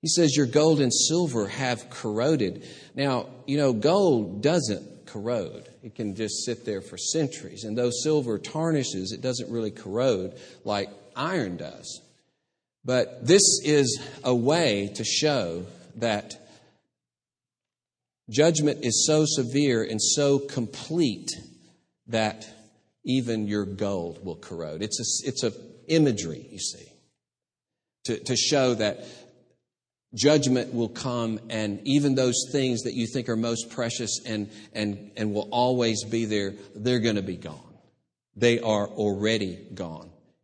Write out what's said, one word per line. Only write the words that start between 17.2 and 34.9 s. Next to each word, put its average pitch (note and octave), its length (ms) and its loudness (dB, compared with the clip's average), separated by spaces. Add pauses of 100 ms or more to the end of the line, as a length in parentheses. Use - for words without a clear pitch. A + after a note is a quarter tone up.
judgment D3 540 4
is A#2 220 2
so D#3 200 6
severe C3 560 2
and G#2+ 180 -2
so C#3+ 380 2
complete C#3 880 -2 (800)
that A2 420 -2 (560)
even A#2 420 0
your G#2 200 -2
gold F#2+ 580 -6
will E2+ 120 -8
corrode. E2 460 -10
It's G#2+ 180 -6
a, - 280 -4
it's B2+ 140 -4
a A2 100 0 (360)
imagery, G2+ 600 2
you F#2+ 80 -18
see, - 280 -10 (1160)
to, A#2 200 -4
to B2+ 120 -2
show C3 380 2
that G#2+ 300 -2 (1120)
judgment B2+ 600 4
will A#2 140 0
come, A#2 520 -4 (100)
and G#2+ 340 -2
even C#3+ 300 4
those B2+ 360 2
things C3 320 0
that - 120 -4
you A#2 120 -2
think A#2+ 220 -4
are A#2 80 0
most A#2 340 -2
precious A#2 560 -4
and, G#2+ 240 -4 (220)
and, G#2 440 -4